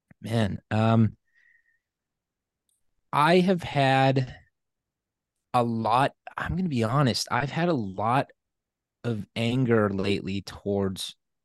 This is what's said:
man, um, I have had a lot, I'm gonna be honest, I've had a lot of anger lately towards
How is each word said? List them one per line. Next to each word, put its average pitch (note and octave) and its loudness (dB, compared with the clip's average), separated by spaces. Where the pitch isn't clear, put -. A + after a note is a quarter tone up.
man, A2 -2
um, A2+ 2
I D#3 6
have F3+ 2
had C3+ 2
a B2 4
lot, A#2 0
I'm - -6
gonna F#3 -4
be B2 0
honest, A#2+ 0
I've B2+ -2
had E3 -2
a - 0
lot A2 -2
of A2 -6
anger A#2 2
lately G2 -4
towards G2 -6